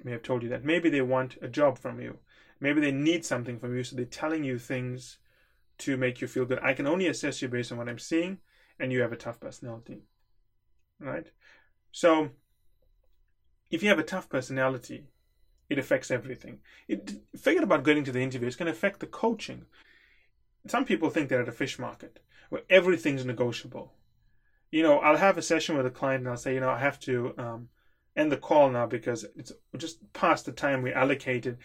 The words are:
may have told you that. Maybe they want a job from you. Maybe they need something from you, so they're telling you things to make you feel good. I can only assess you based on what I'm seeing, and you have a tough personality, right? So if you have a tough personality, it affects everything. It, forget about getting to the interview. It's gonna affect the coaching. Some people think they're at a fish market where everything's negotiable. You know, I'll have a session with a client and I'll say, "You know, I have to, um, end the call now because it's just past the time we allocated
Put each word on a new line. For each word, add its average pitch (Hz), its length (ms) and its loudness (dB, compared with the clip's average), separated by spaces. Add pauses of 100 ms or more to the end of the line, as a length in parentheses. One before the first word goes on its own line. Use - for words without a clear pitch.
may 123 80 -8
have 117 120 -8
told 123 200 -2
you 117 60 -6
that. 123 160 -6
Maybe 170 240 2
they 143 120 4
want 127 400 0
a - 60 -8
job 131 320 2
from 120 200 -10
you. 120 200 -12 (400)
Maybe 147 220 2
they 143 100 4
need 156 340 2
something 120 320 -4
from 123 180 -6
you, 127 80 -2
so 131 120 -10
they're 123 100 -4
telling 156 380 -4
you 127 160 -4
things 127 580 -8 (600)
to 139 180 -2
make 123 240 -2
you 127 60 -4
feel 127 180 -2
good. 127 160 0
I 131 120 2
can 139 120 -4
only 175 220 2
assess 143 340 -4
you 135 60 -4
based 120 240 -4
on 123 80 -8
what 120 100 -8
I'm 120 80 -8
seeing, 180 420 -2 (380)
and 131 140 -4
you 127 100 0
have 117 100 0
a 117 60 -8
tough - 220 -10
personality, 120 640 -14 (960)
right? - 320 -10 (600)
So 156 400 4 (1400)
if - 120 -4
you 208 80 2
have 170 100 6
a 160 40 0
tough 185 240 -8
personality, 131 800 -2 (640)
it 139 100 0
affects 131 320 -2
everything. 123 480 -8 (300)
It, - 240 -6 (260)
forget 302 240 4
about 160 220 2
getting 151 180 4
to 135 80 -4
the 123 80 -2
interview. 127 280 -2
It's 127 100 -6
gonna 165 140 -2
affect 196 280 -2
the - 80 -8
coaching. 220 580 -4 (1040)
Some 247 160 0
people 170 260 0
think 147 200 -2
they're 127 120 2
at 120 60 -6
a 117 60 -8
fish - 260 -6
market - 400 -14 (300)
where - 200 -8
everything's 170 540 6
negotiable. 123 680 -6 (800)
You 160 120 4
know, 147 160 8
I'll 151 180 6
have 190 200 4
a 165 40 -2
session 160 340 0
with 131 100 2
a 127 40 -2
client 135 320 -2
and 123 80 -6
I'll 120 80 -6
say, 131 160 -4
"You 131 60 0
know, 131 100 0
I 120 100 -2
have 139 220 0
to, 123 360 -2
um, 120 320 -10 (460)
end 151 160 2
the 131 60 2
call 147 320 6
now 120 160 0
because 117 400 -4 (100)
it's - 180 -16 (240)
just - 360 -12
past 160 320 2
the 143 60 -8
time 135 300 0
we 127 120 -4
allocated 131 720 0